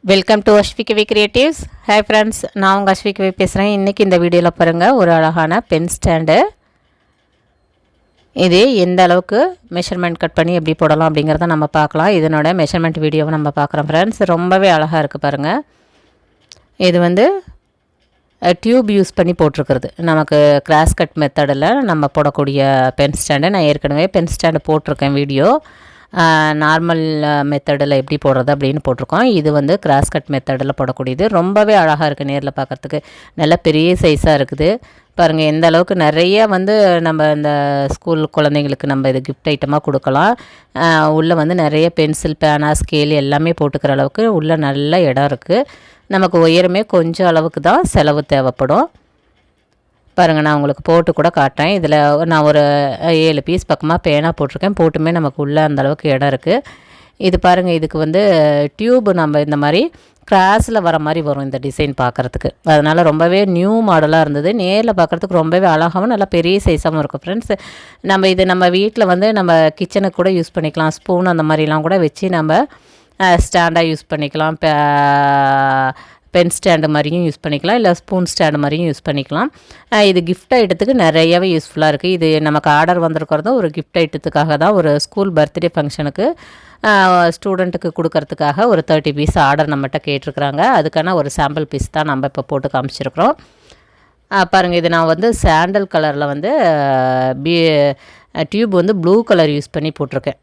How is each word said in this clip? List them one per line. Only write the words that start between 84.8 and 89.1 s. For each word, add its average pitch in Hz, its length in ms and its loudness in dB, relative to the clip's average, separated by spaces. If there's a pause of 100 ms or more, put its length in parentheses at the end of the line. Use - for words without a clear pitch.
ஸ்கூல் 196 320 -4
பர்த்டே 160 420 0
ஃபங்க்ஷனுக்கு, 147 520 -4 (580)
அ, 185 460 4
ஸ்டூடெண்ட்டுக்கு 180 640 -4
கொடுக்கறதுக்காக 160 720 -2
ஒரு 180 200 2
தேர்ட்டி 156 260 0